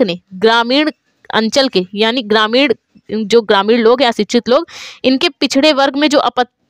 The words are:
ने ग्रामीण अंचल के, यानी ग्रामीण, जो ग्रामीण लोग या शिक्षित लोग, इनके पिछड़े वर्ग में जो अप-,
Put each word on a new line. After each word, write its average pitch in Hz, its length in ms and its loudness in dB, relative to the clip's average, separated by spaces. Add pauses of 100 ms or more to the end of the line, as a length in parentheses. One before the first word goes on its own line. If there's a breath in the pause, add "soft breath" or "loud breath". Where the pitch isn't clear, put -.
ने 180 180 -2 (140)
ग्रामीण 233 580 0 (420)
अंचल 220 340 0
के, 185 180 -2 (100)
यानी 226 260 -2
ग्रामीण, 220 520 0 (380)
जो 220 300 0
ग्रामीण 208 380 2
लोग 240 220 2
या 240 100 2
शिक्षित 220 380 -2
लोग, 302 180 2 (360 loud breath)
इनके 262 260 0
पिछड़े 285 440 0
वर्ग 269 220 0
में 294 140 -2
जो 285 100 2
अप-, 247 300 -2 (200)